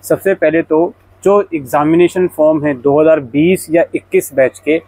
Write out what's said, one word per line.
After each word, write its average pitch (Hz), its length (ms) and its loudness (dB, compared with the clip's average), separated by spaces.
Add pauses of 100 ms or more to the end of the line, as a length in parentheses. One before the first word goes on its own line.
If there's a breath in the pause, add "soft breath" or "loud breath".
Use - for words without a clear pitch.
सबसे 190 300 -2
पहले 165 280 0
तो 160 320 -2 (300)
जो 202 160 2 (160)
examination 160 720 0
form 156 380 0
है 147 80 -2
दो 139 280 0
हज़ार 160 180 2
बीस 147 520 -2
या 165 140 0 (100)
इक्कीस - 380 -4
batch 131 260 0
के 151 180 -2 (100)